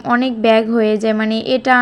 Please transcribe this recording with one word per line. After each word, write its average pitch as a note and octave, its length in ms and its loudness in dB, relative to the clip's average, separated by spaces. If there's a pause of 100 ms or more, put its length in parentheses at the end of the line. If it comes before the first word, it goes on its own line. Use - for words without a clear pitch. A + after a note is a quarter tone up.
অনেক B3 360 0
ব্যাগ A3 300 4
হয়ে A3 260 0
যায়, A3 180 -2
মানে A3 220 -2 (100)
এটা B3+ 360 0